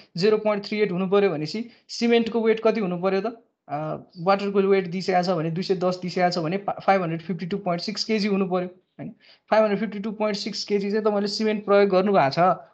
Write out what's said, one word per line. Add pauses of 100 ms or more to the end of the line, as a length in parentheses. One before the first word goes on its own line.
(180)
zero
point
three
eight
हुनु
पऱ्यो
भनेपछि (180)
सिमेन्टको
वेट
कति
हुनु
पऱ्यो
त? (240)
अ, (220)
वाटरको
वेट
दिइसकेको
छ
भने,
दुई
सय
दस
दिइसकेको
छ
भने,
पा-,
फाइभ
हन्ड्रेड
फिफ्टी
टू
पोइन्ट
सिक्स
केजी
हुनु
पऱ्यो,
होइन? (360)
फाइभ
हन्ड्रेड
फिफ्टी
टू
पोइन्ट
सिक्स
केजी
चाहिँ
तपाईँले
सिमेन्ट
प्रयोग
गर्नुभएको
छ। (360)